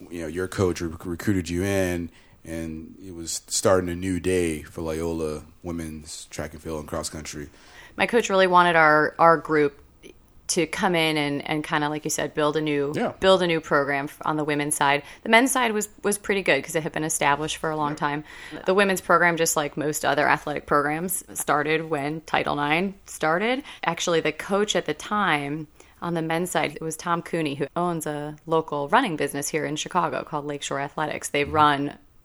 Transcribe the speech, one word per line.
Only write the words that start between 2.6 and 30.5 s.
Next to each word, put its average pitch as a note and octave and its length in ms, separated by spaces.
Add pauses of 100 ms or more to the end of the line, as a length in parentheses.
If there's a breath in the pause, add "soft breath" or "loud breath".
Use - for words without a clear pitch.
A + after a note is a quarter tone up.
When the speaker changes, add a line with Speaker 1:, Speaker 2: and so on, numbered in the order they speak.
Speaker 1:
it F#2+ 80
was E2 340
starting F#2 420
a F2 60
new F2+ 260
day E2+ 400
for D#2+ 200
Loyola D#2+ 600 (200)
women's D#2+ 640
track D#2 280
and D#2 80
field D#2+ 180
and D2 80
cross D#2 220
country. D2+ 400 (480 loud breath)
Speaker 2:
My G3 80
coach - 240
really F#3+ 180
wanted F3 300
our, D3+ 420
our E3 160
group D3 440 (680)
to E3 180
come F#3 300
in D#3+ 220
and, C#3+ 320
and D3+ 140
kinda, D3+ 260
like D3+ 160
you D#3+ 40
said, D3+ 240
build D3+ 220
a D#3+ 60
new, D3 340
Speaker 1:
Yeah. A3+ 240
Speaker 2:
build F#3+ 220
a F3+ 60
new E3 120
program C#3+ 460
f-, - 180
on D#3 140
the D3+ 80
women's D3 300
side. C#3+ 280 (200 loud breath)
The - 60
men's A#3+ 220
side A#3+ 220
was, G#3 160 (140)
was G#3 140
pretty G3 240
good C#3+ 220
'cause - 120
it D#3+ 80
had E3+ 100
been D#3 120
established D3+ 520
for E3 120
a D#3 60
long D3 180
Speaker 1:
Yeah. D3+ 40
Speaker 2:
time. D3+ 260 (420 loud breath)
The F#3+ 80
women's G3 280
program, E3+ 340
just E3 220
like D3 180
most D3+ 300
other C#3 220
athletic C#3+ 400
programs, D#3 560 (140)
started D#3 520
when D3+ 320
Title D3+ 340
nine D#3+ 380 (140)
started. G#3 560 (220 loud breath)
Actually, E3+ 360
the D#3 120
coach G3+ 420
at E3+ 100
the D#3 80
time D#3 760 (340 soft breath)
on E3+ 140
the E3 60
men's E3 300
side, D3 240
it - 60
was D#3+ 160
Tom E3+ 240
Cooney, D#3 340
who C#3+ 100 (120)
owns E3+ 280
a D3+ 300 (100)
local D#3+ 440
running G#3+ 260
business C#3+ 320
here D3+ 180
in D3 120
Chicago E3 480
called D3 200
Lakeshore C#3+ 360